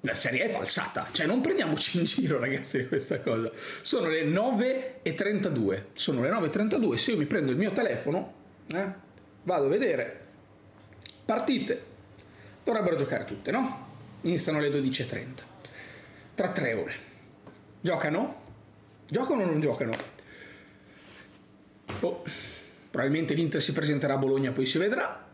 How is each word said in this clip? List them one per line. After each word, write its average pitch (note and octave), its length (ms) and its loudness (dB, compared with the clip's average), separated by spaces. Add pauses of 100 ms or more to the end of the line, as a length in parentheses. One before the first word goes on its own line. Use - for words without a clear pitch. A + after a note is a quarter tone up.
La A#2+ 120 -2
Serie B2+ 300 0
A - 20 2
è A3 60 0
falsata, - 600 -2
cioè D#3 140 0
non A3+ 160 4
prendiamoci G#3 560 2
in E3+ 80 4
giro, C#3+ 340 2
ragazzi, C3+ 380 0
di B2 100 0
questa C3+ 320 0
cosa. A2+ 320 0 (300)
Sono G#3 260 2
le D#3+ 160 2
nove A3+ 800 2
e D#3 140 -2
trentadue, C#3 800 0
sono B2+ 280 0
le C3+ 80 2
nove F#3+ 180 2
e - 20 2
trentadue, G#3+ 480 2
se - 140 2
io G#3+ 60 2
mi D3 80 2
prendo D3 260 2
il B2 60 2
mio G3 140 2
telefono, F#3 640 0 (400)
eh, F#3+ 120 0 (580)
vado E3 220 2
a - 20 4
vedere, E3+ 520 0 (1040)
partite, - 580 0 (800)
dovrebbero G3 320 2
giocare C#3 300 0
tutte, - 260 -6
no? - 360 -2 (340)
Iniziano E3 380 0
alle D3 100 2
dodici C3+ 320 0
e B2+ 60 -2
trenta, - 360 -8 (920)
tra F#3 160 0
tre C3 220 0
ore. F#2+ 200 -2 (880)
Giocano? D#3+ 600 0 (680)
Giocano C4 320 2
o F#3+ 40 2
non D#3 140 2
giocano? C3 340 0 (2000)
Boh. - 240 -2 (680)
Probabilmente D3 440 2
l'Inter D#3 280 2
si - 120 0
presenterà D3 400 2
a C3+ 40 2
Bologna, C3+ 340 4
poi C3 160 0
si D#3 100 0
vedrà. G#3+ 560 0